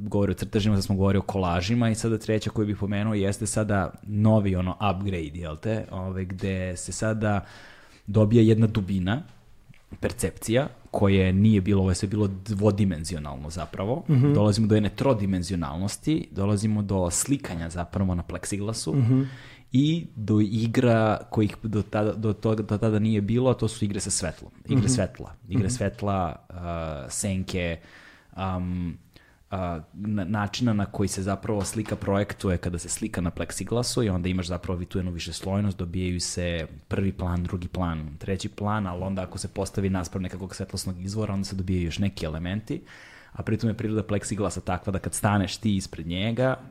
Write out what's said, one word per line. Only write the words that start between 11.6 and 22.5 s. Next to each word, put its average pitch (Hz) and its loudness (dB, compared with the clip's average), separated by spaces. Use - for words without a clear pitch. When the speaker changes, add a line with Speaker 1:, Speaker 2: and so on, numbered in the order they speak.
Speaker 1:
bilo, 98 4
ovo 95 4
je 90 4
sve 101 -2
bilo 104 2
dvodimenzionalno 85 0
zapravo. 95 -6
Speaker 2:
Mhm. 143 6
Speaker 1:
Dolazimo 104 4
do 104 6
jedne 104 4
trodimenzionalnosti, 98 0
dolazimo 104 0
do 95 0
slikanja 85 -2
zapravo 90 -2
na 87 -2
pleksiglasu 101 -4
Speaker 2:
Mhm. 131 4
Speaker 1:
i 156 2
do 107 2
igra 113 4
kojih 107 0
do 107 0
tada, 107 0
do 107 0
toga, 110 0